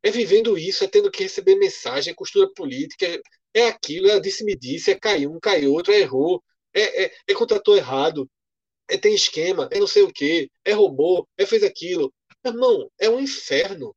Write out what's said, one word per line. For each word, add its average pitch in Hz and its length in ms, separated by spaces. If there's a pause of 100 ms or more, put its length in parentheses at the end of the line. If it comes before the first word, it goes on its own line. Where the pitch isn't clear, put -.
É 208 80
vivendo 220 460
isso, 180 260
é - 40
tendo - 220
que - 140
receber 190 320
mensagem, 190 560
é - 40
costura - 380
política, - 540
é, 175 140 (400)
é 240 60
aquilo, 190 400
é 208 120
disse-me-disse, 185 720
é 185 80
cai 180 260
um, 160 140
cai 175 260
outro, 170 280
é 208 60
errou, 160 440 (300)
é, 196 320
é, - 120 (100)
é 196 60
contratou 208 420
errado, 139 540 (600)
é - 80
tem 214 160
esquema, 170 580
é 196 80
não 202 80
sei 202 160
o 190 80
quê, 147 380 (160)
é 202 60
roubou, 175 560 (100)
é 196 80
fez 208 180
aquilo. 170 500 (300)
Irmão, 233 540
é 214 120
um 240 100
inferno 170 760